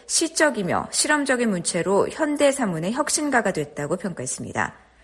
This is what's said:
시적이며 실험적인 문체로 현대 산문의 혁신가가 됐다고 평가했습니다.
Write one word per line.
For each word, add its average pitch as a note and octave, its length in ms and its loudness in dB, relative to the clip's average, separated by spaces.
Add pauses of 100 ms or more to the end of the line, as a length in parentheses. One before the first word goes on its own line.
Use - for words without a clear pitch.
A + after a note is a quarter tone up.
시적이며 A#3+ 880 0
실험적인 C#4 560 2
문체로 F3+ 600 2
현대 D4 420 2
산문의 F#3+ 400 -2
혁신가가 C4 640 0
됐다고 D3 420 -4
평가했습니다. B2 800 -6 (280)